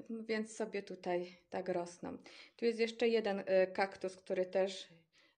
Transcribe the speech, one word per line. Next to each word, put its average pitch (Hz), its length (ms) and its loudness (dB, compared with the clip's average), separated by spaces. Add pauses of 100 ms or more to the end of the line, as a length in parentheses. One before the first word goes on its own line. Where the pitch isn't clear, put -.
(100)
więc 220 460 -4
sobie 214 260 -4
tutaj 180 560 -4 (120)
tak 185 180 -4
rosną. 175 500 -4 (380)
Tu - 80 -2
jest 220 160 2
jeszcze 226 280 2
jeden, 214 320 2
y, - 40 -8 (300)
kaktus, 190 420 -2
który 185 300 -2
też 190 420 0 (500)